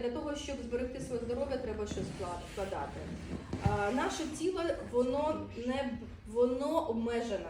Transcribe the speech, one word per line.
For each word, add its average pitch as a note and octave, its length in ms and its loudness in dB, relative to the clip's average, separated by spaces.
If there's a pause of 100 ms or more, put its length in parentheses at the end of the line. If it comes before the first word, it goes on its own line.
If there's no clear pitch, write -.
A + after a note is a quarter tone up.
Для A#3+ 80 0
того, D4 260 -2
щоб C#4+ 280 -4
зберегти B3 380 -2
своє B3 200 -2
здоров'я, B3+ 360 -2
треба G#3+ 280 -2
щось - 120 -4
вклад-, F3 440 -4 (120)
вкладати. F#3 460 -4 (640)
А, G#3 280 4
наше D#4+ 320 2
тіло, E4 380 0 (300)
воно B3+ 560 4 (100)
не, B3 400 0 (300)
воно C4 600 4
обмежене. A3+ 600 0